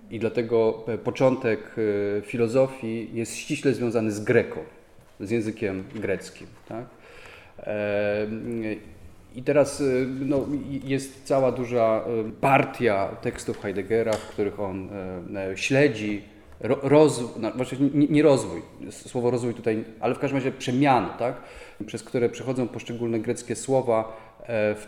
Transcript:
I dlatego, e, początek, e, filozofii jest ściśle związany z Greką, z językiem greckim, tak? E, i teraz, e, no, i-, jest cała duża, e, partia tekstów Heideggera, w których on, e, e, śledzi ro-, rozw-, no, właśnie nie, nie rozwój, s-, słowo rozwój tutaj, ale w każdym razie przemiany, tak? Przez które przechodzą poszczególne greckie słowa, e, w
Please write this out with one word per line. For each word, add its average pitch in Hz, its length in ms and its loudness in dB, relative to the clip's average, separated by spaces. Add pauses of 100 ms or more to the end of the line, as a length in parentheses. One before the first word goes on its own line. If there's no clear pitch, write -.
(100)
I 113 80 -8
dlatego, 113 720 2
e, 110 100 -2
początek, 123 640 2 (580)
e, 104 40 -6
filozofii 117 920 0
jest 117 220 -6
ściśle 143 380 0
związany 113 380 0
z 101 120 -4
Greką, 113 360 2 (600)
z 98 100 -6
językiem 107 540 -2 (100)
greckim, 98 520 -6 (220)
tak? 113 160 -10 (760)
E, 104 680 0 (1120)
i 127 60 -12
teraz, 139 380 4
e, 147 40 0 (360)
no, 135 260 0 (240)
i-, 139 180 -8
jest 135 360 -4
cała 135 280 4
duża, 117 520 2 (240)
e, - 20 -10 (100)
partia 127 680 4
tekstów - 520 -6
Heideggera, 107 520 0
w - 160 -4
których 101 320 -2
on, 95 280 -6 (480)
e, 95 140 -4
e, 95 60 -6
śledzi 107 680 2 (380)
ro-, 117 220 0
rozw-, 135 460 6 (120)
no, 110 100 -2
właśnie 127 280 -4 (160)
nie, 147 140 4
nie 151 140 4
rozwój, 113 400 4 (260)
s-, - 220 -16
słowo 120 200 0
rozwój 120 240 0
tutaj, 110 300 -2 (160)
ale 123 140 0
w - 40 -12
każdym 135 200 0
razie 127 140 -2
przemiany, 127 560 2 (100)
tak? 123 160 -2 (520)
Przez - 180 -10
które 120 240 2
przechodzą 120 400 -4
poszczególne 117 520 -4
greckie 117 360 -4
słowa, 117 600 0 (260)
e, 107 320 0
w 107 140 -14